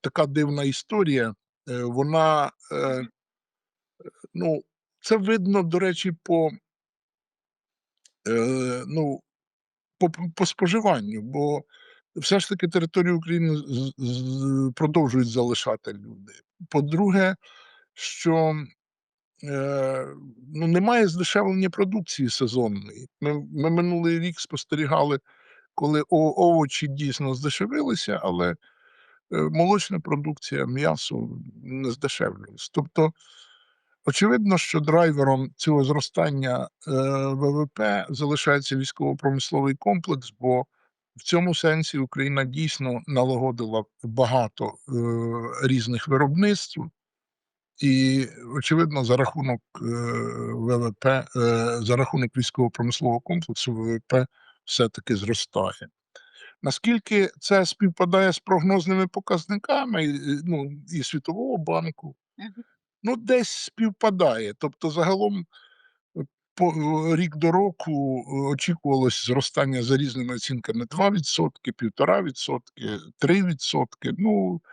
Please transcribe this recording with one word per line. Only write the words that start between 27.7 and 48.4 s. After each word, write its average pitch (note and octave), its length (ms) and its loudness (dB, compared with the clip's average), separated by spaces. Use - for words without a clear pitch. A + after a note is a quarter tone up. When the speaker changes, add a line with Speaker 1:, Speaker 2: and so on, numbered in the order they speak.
Speaker 1:
але F2 320 0
молочна E3+ 640 2
продукція, D3 680 -6
м'ясо B2 640 -2
не C3 280 -6
здешевлюється. G2+ 840 -6
Тобто D#3 380 0
очевидно, G3+ 520 4
що - 220 0
драйвером D3 760 4
цього D3+ 280 4
зростання, C3+ 800 0
е, D#3 40 -4
В C#3+ 380 0
В - 80 -10
П G2+ 360 0
залишається C#3+ 680 0
військово-промисловий C#3 960 -2
комплекс, E3 640 -2
бо B2+ 220 0
в - 80 -20
цьому F3 320 0
сенсі D#3 420 0
Україна C3+ 480 -2
дійсно C3 600 -4
налагодила B2 760 0
багато, A#2 640 0
е, A#2 800 -2
різних B2 400 0
виробництв. D3+ 760 2
І, C3 460 4